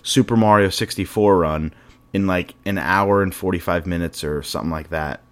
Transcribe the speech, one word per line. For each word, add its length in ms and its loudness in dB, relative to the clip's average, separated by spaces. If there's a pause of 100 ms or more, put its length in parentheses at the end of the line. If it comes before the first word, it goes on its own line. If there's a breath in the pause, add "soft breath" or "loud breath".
Super 340 2
Mario 320 6
sixty-four 720 2
run 340 0 (400 soft breath)
in, 140 -2
like, 280 -2 (120)
an 100 -2
hour 460 2
and 100 -2
forty-five 540 -2
minutes 380 -4
or 180 -4
something 300 -6
like 180 -10
that. 420 -6